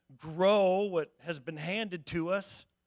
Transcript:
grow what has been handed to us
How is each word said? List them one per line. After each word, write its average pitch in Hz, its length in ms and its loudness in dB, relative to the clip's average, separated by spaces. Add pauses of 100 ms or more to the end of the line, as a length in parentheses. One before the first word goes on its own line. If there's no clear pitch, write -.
(160)
grow 185 680 4
what 175 380 -2
has 156 200 -8
been 156 160 -10
handed 180 500 -6
to 170 220 -4
us - 380 -4 (200)